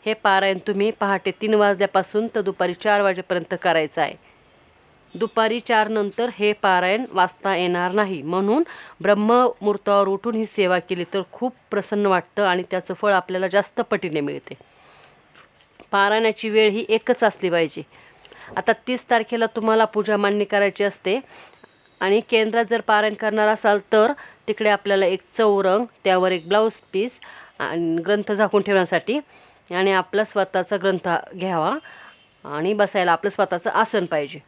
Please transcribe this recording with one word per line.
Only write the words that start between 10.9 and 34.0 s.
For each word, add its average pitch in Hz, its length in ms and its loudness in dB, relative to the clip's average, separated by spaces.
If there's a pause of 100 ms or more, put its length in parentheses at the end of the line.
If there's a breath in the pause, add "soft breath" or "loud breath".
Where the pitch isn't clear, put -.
तर 196 180 -6 (100)
खूप 247 220 -6 (160)
प्रसन्न 208 360 -2
वाटतं 190 380 0
आणि 180 260 0
त्याचं 185 240 -6
फळ 208 180 0
आपल्याला 185 360 -2
जास्त 202 320 0
पटीने 175 400 -4
मिळते. 143 340 -8 (1400 soft breath)
पारायणाची 214 580 0
वेळ 214 220 4
ही 202 180 -6
एकच 226 360 0
असली 190 260 -2
पाहिजे. 165 320 -2 (720 loud breath)
आता 240 160 0
तीस 247 380 -4
तारखेला 226 360 0
तुम्हाला 220 380 2
पूजा 214 320 -2
मांडणी 202 280 0
करायची 202 400 0
असते 202 360 -2 (800 loud breath)
आणि 202 200 2
केंद्रात 220 500 0
जर 233 100 0
पारायण 214 340 2
करणार 214 340 0
असाल 214 300 2 (140)
तर 220 200 4 (360 loud breath)
तिकडे 214 220 0
आपल्याला 196 360 2
एक 185 140 0 (180)
चौरंग, 202 460 2 (200)
त्यावर 185 280 2
एक 165 160 -6
ब्लाऊज 214 240 2 (200)
पीस 214 280 -4 (380 loud breath)
आणि 165 380 -4
ग्रंथ 202 360 -2
झाकून 202 300 2
ठेवण्यासाठी 196 560 0 (520 soft breath)
आणि 190 220 0
आपला 190 320 0
स्वतःचा 190 520 -2
ग्रंथ 190 320 -2 (260)
घ्यावा 185 440 -2 (640 loud breath)
आणि 156 300 -4
बसायला 196 380 0
आपलं 196 180 0
स्वतःचं 185 400 -2
आसन 208 360 0